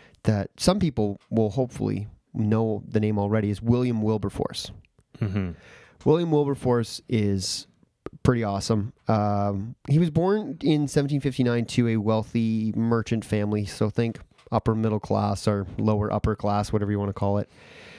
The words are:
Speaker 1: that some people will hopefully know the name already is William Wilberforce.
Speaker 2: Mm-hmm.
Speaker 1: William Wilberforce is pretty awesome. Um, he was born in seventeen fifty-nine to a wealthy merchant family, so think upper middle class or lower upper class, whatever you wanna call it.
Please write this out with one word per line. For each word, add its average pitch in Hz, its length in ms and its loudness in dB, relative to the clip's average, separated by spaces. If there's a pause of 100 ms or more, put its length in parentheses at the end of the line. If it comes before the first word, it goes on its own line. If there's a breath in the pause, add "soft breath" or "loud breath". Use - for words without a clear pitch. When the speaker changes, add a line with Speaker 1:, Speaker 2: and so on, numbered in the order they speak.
(240 soft breath)
Speaker 1:
that 104 340 0
some 185 200 4
people 113 520 0
will 110 220 2
hopefully 107 560 -2 (260)
know 110 540 0
the 110 120 0
name 107 180 2
already 104 320 2
is 101 120 -2
William 120 400 2
Wilberforce. 107 720 -2 (480)
Speaker 2:
Mm-hmm. 95 320 -2 (520 loud breath)
Speaker 1:
William 165 280 4
Wilberforce 131 760 0
is 101 580 0 (560)
pretty 120 220 2
awesome. 101 500 -2 (140)
Um, 101 680 0 (120)
he 139 100 2
was 170 140 4
born 190 500 0
in 151 260 2
seventeen 143 320 0
fifty-nine 123 460 0
to 120 220 2
a 113 100 2
wealthy 110 800 0
merchant 113 500 0
family, 104 400 0
so 107 240 -2
think 117 300 -2 (320)
upper 113 240 2
middle 110 240 0
class 104 480 0
or 101 180 0 (140)
lower 107 340 2
upper 107 220 0
class, 104 360 -2
whatever 101 200 0
you 101 80 0
wanna 101 140 -2
call 101 260 0
it. - 100 -6 (500 loud breath)